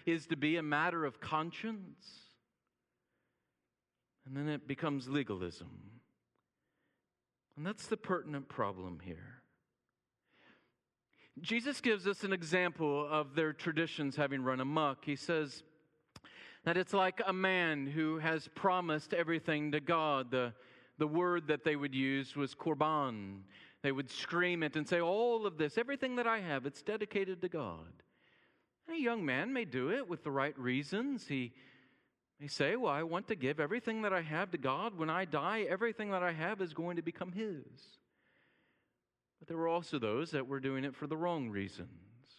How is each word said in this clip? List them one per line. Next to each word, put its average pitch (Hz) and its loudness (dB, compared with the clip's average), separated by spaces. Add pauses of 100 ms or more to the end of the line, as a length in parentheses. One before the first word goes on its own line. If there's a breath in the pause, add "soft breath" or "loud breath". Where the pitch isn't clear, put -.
is 165 2
to 160 0
be 151 4
a 165 0
matter 160 2
of 135 -2
conscience. 180 -4 (2250)
And 135 -8
then 147 -2
it 147 -2
becomes 143 -2
legalism. 92 -2 (1900)
And 151 -6
that's 208 -6
the 220 0
pertinent 151 -2
problem 92 -2
here. 92 -12 (2000 soft breath)
Jesus 233 -2
gives 208 4
us 202 0
an 196 0
example 160 2
of 151 2
their 156 2
traditions 147 -2
having 139 2
run 127 2
amok. 143 2
He 147 -2
says 156 -2 (1000 loud breath)
that 170 4
it's 185 0
like 185 4
a 190 2
man 175 4
who 156 0
has 160 0
promised 180 2
everything 156 0
to 151 2
God. 147 2
The, 123 0 (460 loud breath)
the 151 2
word 170 2
that 147 2
they 156 4
would 143 -2
use 135 0
was 139 -2
korban. 135 0 (420 loud breath)
They 139 2
would 135 -2
scream 175 0
it 151 0
and 151 -2
say, 175 4
"All 220 2
of 165 -4
this, 151 2
everything 254 -2
that 240 2
I 226 2
have, 143 -2
it's - -10
dedicated 202 -2
to 180 0
God." 85 -6 (840 soft breath)
And 330 -6
a 320 -2
young 233 0
man 147 0
may 240 -2
do 131 -2
it 240 0
with 170 -6
the 151 -4
right 139 0
reasons. 147 -2
He 127 -2 (880 loud breath)
may 147 -12
say, 143 2
"Well, 220 2
I 147 0
want 165 -2
to 226 0
give 143 0
everything 220 0
that 202 2
I 175 4
have 165 -2
to 170 -2
God. 160 0
When 160 -2
I 180 0
die, 170 0
everything 208 0
that 185 2
I 180 2
have 175 -2
is 160 -4
going 170 -2
to 165 -2
become 170 -6
His." 196 -6 (1700 soft breath)
But 160 -20
there 165 -6
were 165 2
also 165 0
those 117 0
that 135 0
were 139 -2
doing 135 0
it 135 -4
for 151 -8
the 156 -4
wrong 160 0
reasons. 101 -4 (500)